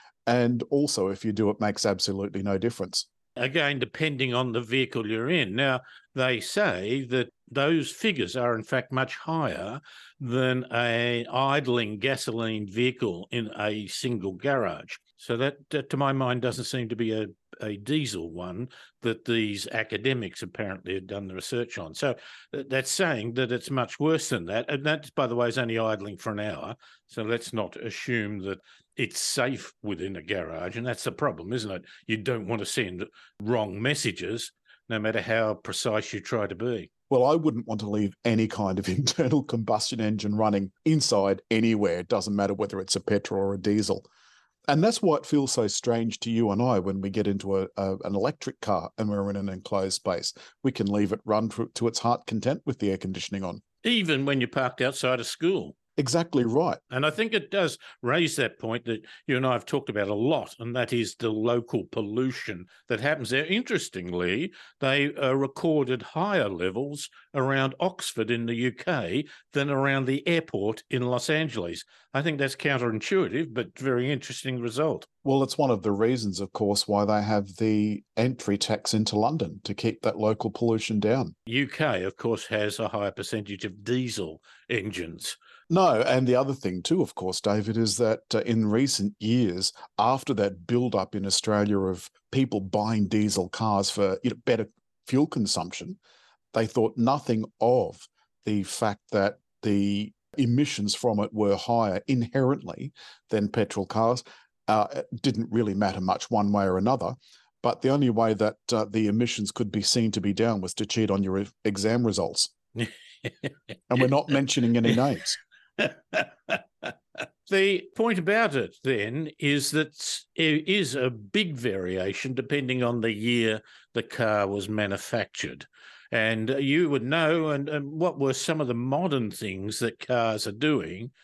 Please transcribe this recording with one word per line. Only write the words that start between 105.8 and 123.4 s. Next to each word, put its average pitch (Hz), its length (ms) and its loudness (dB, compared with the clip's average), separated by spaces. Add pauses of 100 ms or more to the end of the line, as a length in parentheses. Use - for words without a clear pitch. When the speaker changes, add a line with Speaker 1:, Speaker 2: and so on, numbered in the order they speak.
Speaker 1:
much - 280 -2
one 104 220 2
way 101 120 4
or 92 120 4
another, 110 380 0 (480)
but - 180 2
the 127 80 4
only 139 220 4
way 113 240 4
that, 107 240 0 (160)
uh, 107 160 2
the 110 160 2
emissions 107 440 0
could 104 220 -4
be 104 80 0
seen 113 300 2
to 101 100 -2
be 98 140 0
down 110 260 2
was 92 140 -6
to 110 100 -2
cheat 104 260 2
on 98 120 2
your 95 160 0
e-, 101 100 -2 (160)
exam 110 400 2
results. 95 460 0 (260)
Speaker 2:
<laughs> 113 100 0 (380)
Speaker 1:
And - 760 -4
we're 127 80 6
not 143 200 2
mentioning 131 480 2
any 113 180 4
names. 127 480 0
Speaker 2:
<laughs> - 40 -20 (2000)
The 196 320 4 (140)
point 220 220 2
about 196 360 2
it, 113 300 -2
then, 127 540 -2
is 143 340 2
that 147 160 2
s-, - 460 -10
it 156 340 0
is 185 260 2
a 127 160 0
big 143 440 -2
variation 95 800 -2
depending 127 480 0
on 120 180 0
the 113 120 0
year 113 480 2 (340)